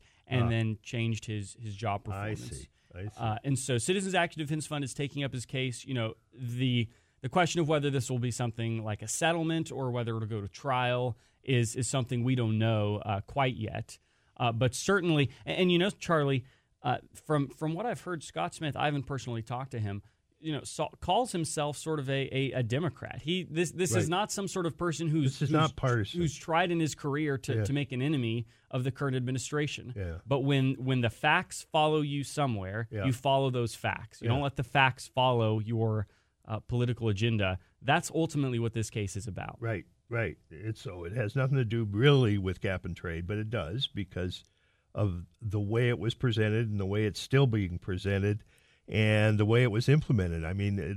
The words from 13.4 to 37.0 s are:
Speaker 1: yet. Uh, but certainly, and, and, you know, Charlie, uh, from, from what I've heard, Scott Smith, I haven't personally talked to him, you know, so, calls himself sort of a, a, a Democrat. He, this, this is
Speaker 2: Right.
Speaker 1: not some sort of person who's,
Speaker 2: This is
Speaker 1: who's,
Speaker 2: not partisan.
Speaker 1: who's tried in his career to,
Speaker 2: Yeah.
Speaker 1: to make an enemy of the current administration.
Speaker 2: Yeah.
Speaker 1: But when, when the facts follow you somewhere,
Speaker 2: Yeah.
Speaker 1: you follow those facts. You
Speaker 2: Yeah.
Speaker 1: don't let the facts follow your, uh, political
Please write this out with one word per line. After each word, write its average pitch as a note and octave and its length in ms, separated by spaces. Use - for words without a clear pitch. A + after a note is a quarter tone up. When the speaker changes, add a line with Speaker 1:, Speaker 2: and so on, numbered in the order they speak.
Speaker 1:
yet. A2 420
Uh, A#2+ 160
but A#2+ 220
certainly, E3 560
and, - 160
and, F3+ 100
you E3+ 60
know, F#3+ 120
Charlie, C#3 540
uh, C3+ 160
from, C#3+ 340
from D#3 260
what G3+ 120
I've G3+ 160
heard, F3 200
Scott E3+ 320
Smith, D3 220
I - 100
haven't C#3+ 180
personally B2 380
talked C3 280
to A#2+ 80
him, G2+ 240
you D#3 120
know, C#3 120
so, - 240
calls G#3+ 300
himself D3 460
sort D#3 240
of C3 100
a, C3+ 220
a, C3+ 200
a B2+ 120
Democrat. B2 580
He, F3+ 260
this, D#3+ 220
this E3 200
is A2+ 140
Speaker 2:
Right. D3 40
Speaker 1:
not F#3+ 240
some G3 160
sort F3+ 180
of D#3 100
person E3+ 300
who's, D#3 180
Speaker 2:
This C3+ 100
is - 60
Speaker 1:
who's, C#3+ 120
Speaker 2:
not D#3 240
partisan. A#2+ 440
Speaker 1:
who's E3 160
tried F3 360
in E3+ 80
his D3+ 160
career C#3+ 420
to, B2+ 200
Speaker 2:
Yeah. G#2+ 60
Speaker 1:
to G2 80
make C#3+ 200
an B2 100
enemy A#2+ 440
of B2+ 100
the C3+ 80
current C3+ 260
administration. C3 800
Speaker 2:
Yeah. F2 180
Speaker 1:
But B2+ 140
when, C3+ 400
when B2+ 200
the A#2 100
facts D#3+ 600
follow D#3 300
you C#3+ 240
somewhere, A2 640
Speaker 2:
Yeah. G#2 140
Speaker 1:
you C3 80
follow C3+ 380
those A#2+ 260
facts. - 440
You A2 60
Speaker 2:
Yeah. A#2 80
Speaker 1:
don't C#3+ 80
let C#3 140
the C3+ 80
facts - 420
follow A#2 540
your, A2 480
uh, G#2+ 100
political A#2+ 500